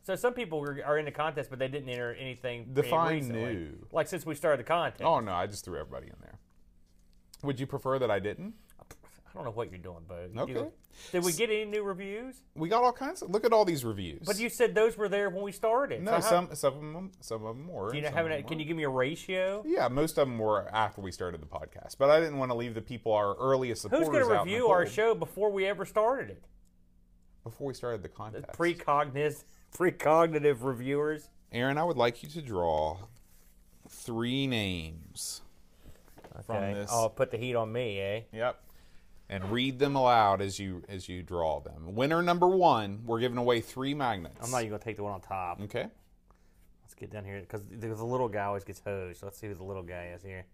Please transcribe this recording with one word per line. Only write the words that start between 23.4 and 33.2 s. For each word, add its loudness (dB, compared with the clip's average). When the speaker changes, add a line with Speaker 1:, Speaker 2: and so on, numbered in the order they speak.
Speaker 1:
Who's -4
Speaker 2:
supporters, 4
Speaker 1:
gonna 4
Speaker 2:
out 2
in 0
the -2
Speaker 1:
review 2
our 6
Speaker 2:
cold. -6
Speaker 1:
show 4
before 0
we 0
ever -2
started 0
it? -16
Speaker 2:
Before -8
we -6
started -6
the -12
Speaker 1:
The -16
Speaker 2:
contest. -10
Speaker 1:
precogniz-, 0
<laughs> -20
precognitive 4
reviewers. -2
Speaker 2:
Aaron, 0
I 2
would 0
like 4
you -10
to -8
draw 2